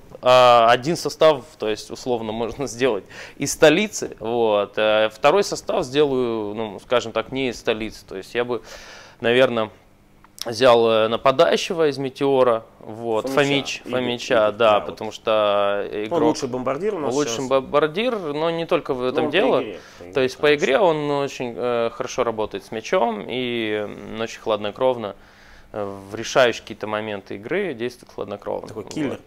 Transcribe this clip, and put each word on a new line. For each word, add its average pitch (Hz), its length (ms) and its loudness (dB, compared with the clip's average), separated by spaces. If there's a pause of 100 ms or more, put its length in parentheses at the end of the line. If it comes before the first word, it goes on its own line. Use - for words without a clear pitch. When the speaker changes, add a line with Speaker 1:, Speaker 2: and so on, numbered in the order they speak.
(220)
Speaker 1:
а, 123 480 8
один 127 280 2
состав, 147 460 2 (140)
то 107 100 -4
есть, 107 220 -4
условно, 113 420 -4
<laughs> 113 120 -4
можно 113 240 -6
сделать 117 380 -2 (340)
из 143 140 -4
столицы, 165 680 2
вот. 107 580 0
Э, 107 340 2
второй 180 320 2
состав 196 400 -4
сделаю, 127 680 0
ну, 107 260 -8
скажем 117 320 -2
так, 110 200 -4
не 135 180 -4
из 110 100 -8
столицы. 110 460 -6
То - 120 -16
есть - 180 -12
я 120 100 0
бы, 120 160 -6 (580)
наверное, 117 520 2 (720)
взял, 117 440 6
э, 110 200 4
нападающего 160 800 2
из 131 80 -4
«Метеора», 131 680 2 (160)
вот, 110 480 -4
Speaker 2:
Фомича. 135 160 -4
Speaker 1:
Фомич, 139 400 -2
Speaker 2:
Игорь, - 80 -12
Speaker 1:
Фомича, 123 440 -2
Speaker 2:
Игорь, 107 220 4
Speaker 1:
да, 110 180 6
Speaker 2:
да, 101 40 4
Speaker 1:
потому 92 300 -8
Speaker 2:
вот. - 60 -14
Speaker 1:
что 101 760 0
Speaker 2:
Он 104 140 -6
Speaker 1:
игрок 156 160 -2
Speaker 2:
лучший 151 260 0
бомбардир 135 480 -4
у 175 40 -6
нас 135 140 -4
Speaker 1:
лучший 139 200 -2
Speaker 2:
сейчас. 131 160 -6
Speaker 1:
бомбардир, 151 720 0
но 156 320 -4
не 165 140 -4
только 156 280 -2
в 127 100 -4
этом 127 120 -2
Speaker 2:
Ну, 156 100 0
он 147 40 -2
по - 40 -6
Speaker 1:
дело. 190 280 2
Speaker 2:
игре, 98 180 -10 (180)
по 90 60 -18
игре 87 100 -18
Speaker 1:
То 135 80 2
есть 131 160 0
по - 100 -6
Speaker 2:
хорошо. 147 160 6
Speaker 1:
игре - 160 2
он 156 320 2
очень, 135 460 -4
э, 117 340 -2
хорошо - 320 -4
работает 107 400 -4
с - 80 -16
мячом 185 560 -2
и, 120 440 -4 (120)
м, 104 380 -10
очень - 180 -8
хладнокровно, 110 760 -2 (580)
э, 101 240 -8 (120)
в 104 60 -12
решающие 113 460 2
какие-то 104 260 -12
моменты 107 480 -6
игры 151 380 -6
действует 117 400 -10
хладнокровно. 101 560 -8
Speaker 2:
Такой 107 140 -12
Speaker 1:
Вот. - 100 -14
Speaker 2:
киллер. 139 340 -4